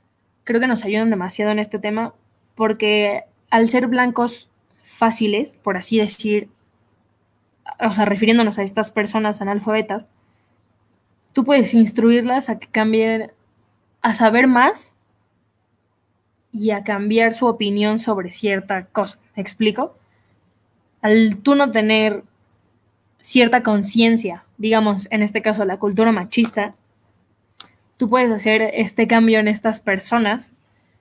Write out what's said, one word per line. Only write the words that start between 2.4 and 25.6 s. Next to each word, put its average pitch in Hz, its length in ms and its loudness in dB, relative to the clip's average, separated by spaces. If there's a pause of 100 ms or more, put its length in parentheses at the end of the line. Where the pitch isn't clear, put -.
porque 208 680 -2 (260)
al 226 180 4
ser 240 200 0
blancos 240 600 -2 (340)
fáciles, 226 800 -2
por 196 140 -4
así 220 220 -2
decir, 208 500 -2 (1300)
o 214 100 0
sea, 202 140 0
refiriéndonos 214 560 2
a - 20 -2
estas 208 300 -6
personas 214 500 -4
analfabetas, 208 640 -4 (1300)
tú 254 120 0
puedes 269 300 2
instruirlas 233 760 2
a 226 120 -6
que - 80 -20
cambien, 220 640 0 (680)
a 226 120 0
saber 226 320 4
más 262 480 2 (1600)
y 214 200 -4
a 202 140 -4
cambiar 214 480 0
su 233 140 -2
opinión 214 520 0
sobre 196 320 -4
cierta 196 560 -4
cosa. 196 320 -4 (180)
¿Me 202 60 -6
explico? 214 540 -2 (1040)
Al 214 380 4
tú 277 160 2
no 277 160 2
tener 214 540 0 (960)
cierta 240 420 2
conciencia, 220 840 0 (140)
digamos, 214 520 0
en 214 120 0
este 208 180 -2
caso, 214 240 -2